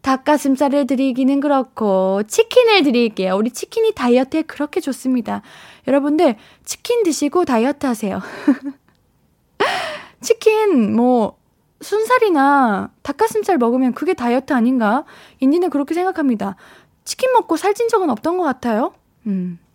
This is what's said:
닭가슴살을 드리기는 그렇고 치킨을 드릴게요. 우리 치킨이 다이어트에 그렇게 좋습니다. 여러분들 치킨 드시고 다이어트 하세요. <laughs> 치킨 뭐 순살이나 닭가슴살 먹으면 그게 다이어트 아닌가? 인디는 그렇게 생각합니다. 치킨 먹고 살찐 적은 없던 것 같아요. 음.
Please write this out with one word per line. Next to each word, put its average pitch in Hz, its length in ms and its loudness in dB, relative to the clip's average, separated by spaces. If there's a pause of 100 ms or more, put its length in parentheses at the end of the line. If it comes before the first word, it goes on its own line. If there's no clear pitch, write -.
닭가슴살을 269 800 0
드리기는 269 540 0
그렇고 208 880 0
치킨을 453 560 4
드릴게요. 226 500 0
우리 208 160 0
치킨이 - 420 -2
다이어트에 262 500 0
그렇게 302 380 -6
좋습니다. 233 640 -4 (460)
여러분들 285 480 2 (280)
치킨 - 380 -4
드시고 320 420 0
다이어트 269 420 -2
하세요. 202 360 -4 (1400)
<laughs> 640 640 -6
치킨 403 720 2
뭐 240 420 2 (440)
순살이나 285 1080 2 (120)
닭가슴살 403 560 0
먹으면 240 360 2
그게 330 200 -2
다이어트 247 380 -2
아닌가? 247 520 2 (360)
인디는 320 300 2
그렇게 285 220 -2
생각합니다. 285 640 -2 (500)
치킨 - 280 -2
먹고 440 240 2
살찐 415 320 0
적은 381 200 2
없던 311 300 -2
것 359 60 -2
같아요. 247 500 -2 (320)
음. 180 320 -4 (160)